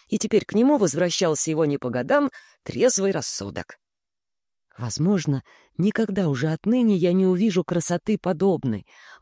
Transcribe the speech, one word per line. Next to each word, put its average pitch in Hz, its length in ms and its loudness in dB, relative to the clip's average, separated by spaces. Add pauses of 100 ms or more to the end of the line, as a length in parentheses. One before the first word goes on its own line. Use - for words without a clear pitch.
и - 120 -2
теперь 208 260 0
к - 80 -14
нему 262 240 4
возвращался 165 720 0
его 156 160 0
не 143 140 0
по 127 100 -6
годам 156 400 0 (340)
трезвый 196 480 0
рассудок. - 680 -8 (1000)
«Возможно, 147 640 0 (360)
никогда 196 520 0
уже 139 200 -2
отныне 214 460 2
я 175 180 2
не 190 120 2
увижу 185 380 2
красоты 175 540 -2
подобной. 151 680 -2 (360)